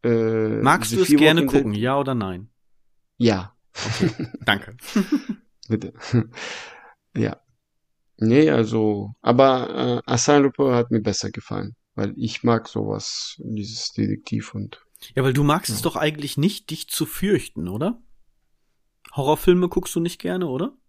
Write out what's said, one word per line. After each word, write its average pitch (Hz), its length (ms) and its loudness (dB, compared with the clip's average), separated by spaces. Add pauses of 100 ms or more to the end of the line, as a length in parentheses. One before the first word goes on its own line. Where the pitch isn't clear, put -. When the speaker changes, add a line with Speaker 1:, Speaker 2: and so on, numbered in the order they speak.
Speaker 1:
Äh, 113 600 0
Speaker 2:
Magst - 280 2
Speaker 1:
The 117 60 -2
Speaker 2:
du 185 60 4
es 180 60 4
Speaker 1:
Fear 147 100 8
Speaker 2:
gerne 156 220 6
Speaker 1:
Walking 135 120 0
Dead? 139 100 4
Speaker 2:
gucken, 107 120 -2
ja 123 240 0
oder 135 160 -2
nein? 95 360 -6 (680)
Speaker 1:
Ja. 104 380 2 (320)
Speaker 2:
Okay, - 240 0 (260)
Speaker 1:
<laughs> - 80 -16
Speaker 2:
danke. 104 320 -2 (920)
Speaker 1:
Bitte. 107 240 -4 (200)
<laughs> 117 180 0 (880)
Ja. 113 200 -2 (840)
Nee, 135 320 6
also, 107 600 0 (100)
aber, 127 840 2
äh, - 40 -8
Arsène 143 300 4
Lupin 139 340 2
hat 120 160 0
mir 113 100 2
besser 104 300 -4
gefallen, 101 460 -8 (180)
weil 107 220 -4
ich - 260 -6
mag 113 260 2
sowas, - 680 -6
dieses 110 540 -8
Detektiv 107 600 -4
und 104 260 -10 (340)
Speaker 2:
Ja, 135 80 0
weil 131 100 2
du 143 120 2
magst 151 260 0
Speaker 1:
Ja. 104 60 -4
Speaker 2:
es - 60 -6
doch 165 140 -2
eigentlich 151 420 -4
nicht, 185 320 -2
dich - 180 -10
zu - 180 -4
fürchten, 170 600 -2
oder? 156 340 -4 (1120)
Horrorfilme 175 540 4
guckst - 260 -4
du 170 60 0
nicht 170 200 -4
gerne, 180 280 -4
oder? 156 280 -4 (120)